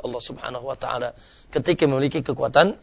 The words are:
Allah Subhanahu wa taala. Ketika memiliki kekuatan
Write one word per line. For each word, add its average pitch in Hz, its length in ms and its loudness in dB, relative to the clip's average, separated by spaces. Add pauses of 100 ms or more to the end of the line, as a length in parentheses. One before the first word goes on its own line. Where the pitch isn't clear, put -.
Allah 123 160 -6
Subhanahu 127 480 -8
wa 127 80 -6
taala. 123 320 -4 (400)
Ketika 151 400 2
memiliki 139 320 0
kekuatan 139 600 2